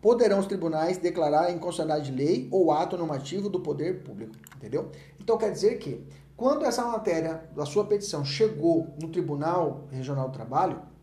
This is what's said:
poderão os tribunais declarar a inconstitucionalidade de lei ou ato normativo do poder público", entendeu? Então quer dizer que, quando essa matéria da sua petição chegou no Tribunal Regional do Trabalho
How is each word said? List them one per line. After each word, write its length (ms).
poderão 380
os 60
tribunais 520
declarar 480
a 60
inconstitucionalidade 600
de 60
lei 340
ou 200
ato 260
normativo 520
do 120
poder 420
público", 320
entendeu? 340
Então 160
quer 160
dizer 240
que, 280
quando 300
essa 200
matéria 720
da 100
sua 200
petição 400
chegou 760
no 60
Tribunal 840
Regional 380
do 60
Trabalho 480